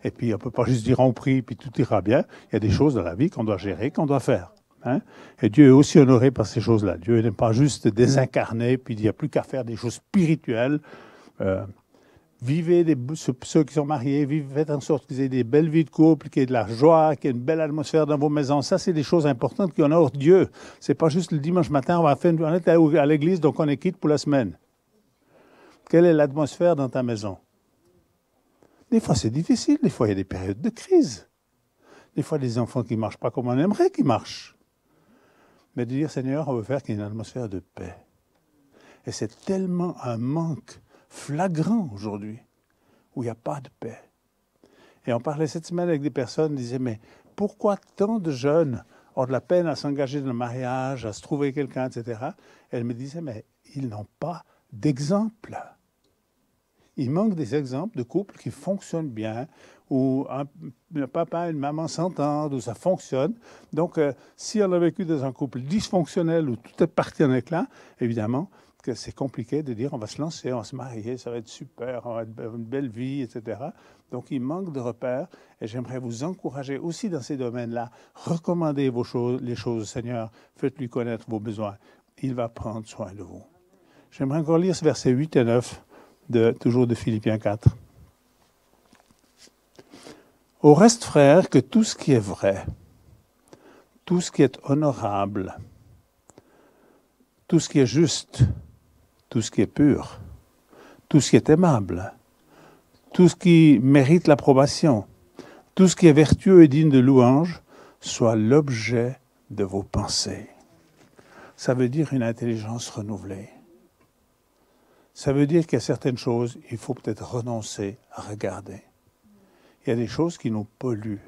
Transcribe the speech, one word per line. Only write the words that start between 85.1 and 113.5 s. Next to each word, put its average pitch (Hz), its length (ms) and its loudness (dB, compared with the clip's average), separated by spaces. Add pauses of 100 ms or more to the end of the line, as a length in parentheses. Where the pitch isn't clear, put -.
huit 139 240 0
et 135 80 4
neuf 117 400 0 (480)
de, 117 220 4
toujours 123 340 0
de 117 80 0
Philippiens 110 440 -2
quatre. « - 380 -2 (2750)
Au 147 100 10
reste, 208 320 8
frères, 151 460 6
que 143 80 6
tout 220 260 2
ce - 100 -6
qui - 180 0
est 123 60 6
vrai, 98 460 -2 (1400)
tout 175 160 0
ce - 80 -8
qui - 120 2
est 127 200 2
honorable, 104 960 -2 (1900)
tout 165 140 2
ce - 80 -8
qui 143 120 2
est 131 60 6
juste, - 580 0 (840)
tout 113 140 -2
ce - 80 -6
qui - 100 -2
est 95 60 4
pur, - 520 0 (920)
tout 151 100 6
ce - 80 -2
qui - 80 6
est 120 140 4
aimable, 110 640 2 (1000)
tout 180 160 8
ce - 80 2
qui 160 460 8
mérite 143 440 6
l'approbation, 139 800 4 (680)
tout 190 140 6
ce - 80 0
qui 180 100 6
est 151 80 10
vertueux 165 480 8
et 160 60 12
digne 156 200 4
de 135 100 6
louange, 131 640 4 (380)
soit 113 340 0
l'objet 120 840 0 (300)
de 104 140 -4
vos 98 180 -6
pensées. » 101 680 -6 (1080)
Ça - 180 -2
veut 123 160 0
dire 139 240 -2
une 131 80 0
intelligence 117 640 -6
renouvelée. 98 640 -12 (1600)